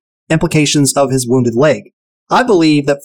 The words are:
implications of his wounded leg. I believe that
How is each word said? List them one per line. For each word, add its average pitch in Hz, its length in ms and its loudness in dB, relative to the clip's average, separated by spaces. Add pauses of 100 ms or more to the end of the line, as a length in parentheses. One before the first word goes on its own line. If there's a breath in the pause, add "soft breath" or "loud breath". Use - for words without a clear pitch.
(300)
implications 156 640 0
of 139 180 0
his 131 160 -2
wounded 120 280 0
leg. 127 360 0 (380)
I 202 140 0
believe 160 420 2
that 143 200 -2